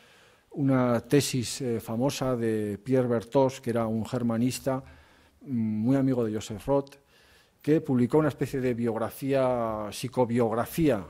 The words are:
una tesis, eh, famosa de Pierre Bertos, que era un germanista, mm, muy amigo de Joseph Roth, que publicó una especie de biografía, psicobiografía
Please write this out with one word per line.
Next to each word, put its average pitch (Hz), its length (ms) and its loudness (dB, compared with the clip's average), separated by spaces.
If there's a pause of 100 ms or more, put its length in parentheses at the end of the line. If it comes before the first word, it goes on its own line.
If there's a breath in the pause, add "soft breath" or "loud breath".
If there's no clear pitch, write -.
(520 soft breath)
una 127 500 2
tesis, 131 580 0
eh, 120 220 -2
famosa 127 560 -2
de 107 400 -2
Pierre 127 320 2
Bertos, 127 500 2
que 120 120 -4
era 113 160 0
un 110 180 -2
germanista, 123 760 -2 (600 soft breath)
mm, 160 100 -14 (320)
muy 131 140 4
amigo 131 260 2
de 110 100 -2
Joseph 104 320 -8
Roth, 139 300 -2 (680 soft breath)
que 151 200 2
publicó 127 380 2
una 156 100 2
especie 131 320 -4
de 127 120 0
biografía, 117 1200 -2
psicobiografía 117 1200 0